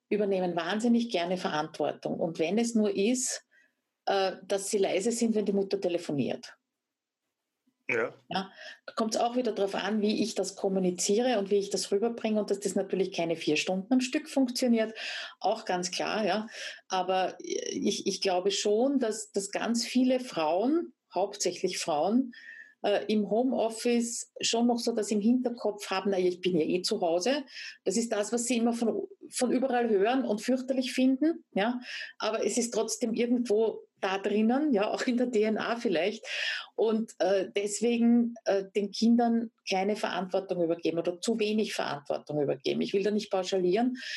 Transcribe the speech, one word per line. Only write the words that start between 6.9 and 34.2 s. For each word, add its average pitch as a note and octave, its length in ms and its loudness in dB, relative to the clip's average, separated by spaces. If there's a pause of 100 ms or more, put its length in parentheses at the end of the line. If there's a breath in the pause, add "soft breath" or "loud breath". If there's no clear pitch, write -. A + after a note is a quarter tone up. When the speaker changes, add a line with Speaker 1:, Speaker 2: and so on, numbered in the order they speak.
Speaker 2:
Ja. A2+ 280 -2 (120)
Speaker 1:
Ja, F#3+ 220 -6 (360 loud breath)
da - 100 -14
kommt's A3 200 -2
auch A#3+ 200 0
wieder B3 160 0
drauf G3 240 -2
an, G3+ 260 0
wie G#3+ 180 0
ich - 140 -2
das F#3+ 220 -4
kommuniziere G3+ 800 2
und G3 120 -2
wie G3+ 80 4
ich G3 120 -2
das - 220 -2
rüberbringe A3 480 0
und G3+ 100 -4
dass G3+ 80 0
das F#3+ 160 -6
natürlich F#3+ 380 -2
keine E3 240 -2
vier D3+ 200 0
Stunden F#3+ 360 -2
am B3+ 80 6
Stück D4 280 -4
funktioniert, A#3+ 640 2 (440 loud breath)
auch G#3+ 260 -2
ganz F3+ 280 -4
klar, F3 340 -2
ja. G#3+ 220 0 (400 loud breath)
Aber F#3 500 0
ich, - 720 -4
ich G3 120 -4
glaube F#3 300 0
schon, A3+ 480 2
dass, A3 320 -2
dass - 220 -4
ganz A#3 340 -2
viele B3+ 320 4
Frauen, B3 720 0 (220)
hauptsächlich F3+ 640 -2
Frauen, F3+ 540 2 (500 loud breath)
äh, G3+ 240 2
im G#3 240 0
Homeoffice A#3 1120 0
schon A#3 260 2
noch A#3+ 140 2
so A#3+ 120 0
das A3 200 -2
im G#3+ 80 2
Hinterkopf A#3 680 0
haben, F#3+ 220 0
„Na F3+ 80 0
ja, F3+ 100 2
ich F3+ 120 -2
bin F3+ 180 0
ja D#3 80 2
eh F3+ 160 -2
zu G#3 180 -2
Hause.“ F#3 440 0 (400 loud breath)
Das F#3 120 0
ist A#3 140 0
das, G#3 220 -2
was A#3 140 -2
sie B3 100 0
immer A#3 160 2
von, A#3 340 -2 (240)
von B3 220 0
überall B3 360 2
hören A3 360 4
und G#3+ 180 0
fürchterlich B3+ 500 0
finden, C4+ 520 2 (100)
ja. A#3 240 0 (400 loud breath)
Aber G#3+ 260 -2
es A3 140 0
ist A#3 160 -2
trotzdem A3 400 -2
irgendwo A#3 720 2 (160)
da F#3+ 180 0
drinnen, A#3+ 560 2